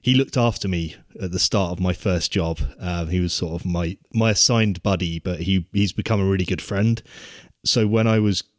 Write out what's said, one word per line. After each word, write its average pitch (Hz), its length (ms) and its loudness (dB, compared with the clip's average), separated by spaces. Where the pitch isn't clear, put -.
he 127 120 2
looked 131 240 0
after 117 300 0
me 85 280 -2
at 90 100 -6
the 90 80 -4
start 92 320 0
of 87 80 -6
my 90 140 2
first 90 380 0
job. 82 280 -2
Um, 87 280 -4
he 90 120 0
was 87 140 0
sort 82 260 -4
of - 60 -10
my, 87 320 -2
my 113 180 2
assigned 107 520 2
buddy, 85 360 0
but 87 220 -4
he, 90 320 2
he's 101 200 2
become 107 260 0
a 95 60 2
really 95 200 2
good 90 160 -4
friend. 113 400 0
So 110 240 2
when 110 200 2
I 110 120 4
was 104 240 2